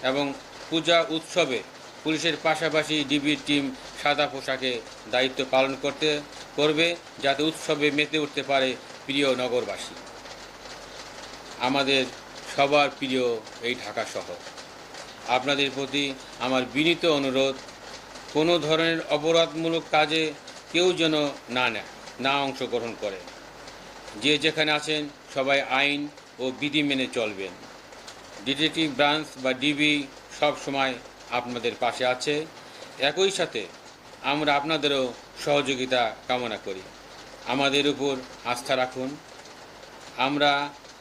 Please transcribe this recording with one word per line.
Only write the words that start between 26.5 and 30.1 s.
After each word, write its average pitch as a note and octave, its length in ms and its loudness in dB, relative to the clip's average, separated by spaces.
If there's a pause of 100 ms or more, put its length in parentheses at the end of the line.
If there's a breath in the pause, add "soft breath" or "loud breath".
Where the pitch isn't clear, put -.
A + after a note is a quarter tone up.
বিধি D3 220 2
মেনে C3+ 240 2 (120)
চলবেন। G2 340 -4 (920)
ডিটেকটিভ D3+ 420 0 (120)
ব্রাঞ্চ D3 280 4 (160)
বা C3 100 2
ডিবি C#3+ 540 2 (340)